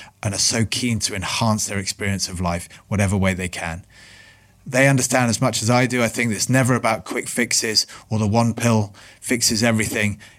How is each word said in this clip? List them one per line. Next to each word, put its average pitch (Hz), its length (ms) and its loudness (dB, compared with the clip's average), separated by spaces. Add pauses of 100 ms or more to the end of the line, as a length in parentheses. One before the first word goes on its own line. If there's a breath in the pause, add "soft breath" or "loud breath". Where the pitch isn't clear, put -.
(220 loud breath)
and 101 100 -2
are 92 60 -6
so 113 260 0
keen 117 360 -2
to - 140 -6
enhance 107 520 -2
their 101 120 -4
experience 98 520 -4
of 90 100 -8
life, 87 260 -4 (220 loud breath)
whatever 101 260 0
way 95 200 0
they 90 160 -6
can. 82 340 -8 (800 loud breath)
They 135 220 4
understand 127 420 2
as 110 100 -2
much 113 220 0
as 110 80 2
I 123 160 4
do. 123 160 0
I 117 40 4
think 117 240 -2
it's 98 200 -2
never 131 240 4
about 110 320 0
quick 135 200 -6
fixes 113 600 -2 (240 loud breath)
or 110 80 0
the 107 80 2
one 117 260 2
pill 110 420 0 (240 loud breath)
fixes 120 460 0
everything. 107 560 0 (180 loud breath)